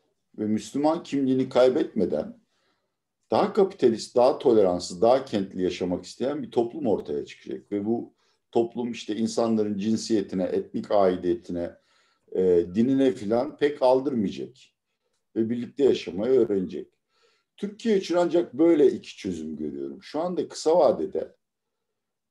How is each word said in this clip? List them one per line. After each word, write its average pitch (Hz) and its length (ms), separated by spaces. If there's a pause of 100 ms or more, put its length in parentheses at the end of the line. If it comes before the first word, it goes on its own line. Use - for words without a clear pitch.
(380)
ve 107 80
Müslüman 143 580
kimliğini 131 460
kaybetmeden 117 960 (840)
daha 170 220
kapitalist, 127 600
daha 123 240
toleranssız, 92 640
daha 131 240
kentli 95 380
yaşamak 90 420
isteyen 139 380
bir - 80
toplum 123 360
ortaya 73 380
çıkacak. - 460
Ve 101 140
bu 117 280 (380)
toplum 117 400
işte 110 240
insanların 110 600
cinsiyetine, 104 680
etnik 98 480
aidiyetine, 90 840 (600)
e, 90 300 (100)
dinine 135 360
filan 120 460
pek 147 240
aldırmayacak 123 720 (800)
ve 110 140
birlikte 120 340
yaşamayı 110 560
öğrenecek. 95 480 (680)
Türkiye 208 400
için 175 180
ancak 170 380
böyle 151 380
iki - 260
çözüm 78 400
görüyorum. 69 460
Şu - 160
anda 170 280
kısa 160 300
vadede, 87 580 (960)